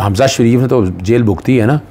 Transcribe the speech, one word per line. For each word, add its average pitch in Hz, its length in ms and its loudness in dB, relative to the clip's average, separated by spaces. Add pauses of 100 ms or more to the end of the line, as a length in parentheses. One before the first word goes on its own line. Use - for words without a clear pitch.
हमजा 101 260 0
शरीफ 120 340 2
ने 131 80 0
तो 120 180 0
जेल 92 360 -2
भुगती 113 340 0
है 110 100 2
ना। 143 140 0 (100)